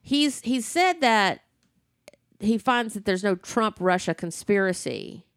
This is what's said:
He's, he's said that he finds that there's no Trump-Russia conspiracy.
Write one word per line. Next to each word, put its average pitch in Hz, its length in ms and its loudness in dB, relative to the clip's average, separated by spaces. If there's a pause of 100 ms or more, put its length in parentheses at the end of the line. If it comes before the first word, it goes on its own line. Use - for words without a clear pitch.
He's, 285 400 0
he's 240 260 -2
said 349 340 0
that 220 400 2 (1000)
he 220 180 2
finds 240 360 0
that 208 100 -10
there's 185 180 0
no 202 140 2
Trump-Russia 180 760 0
conspiracy. 180 1080 -2 (120)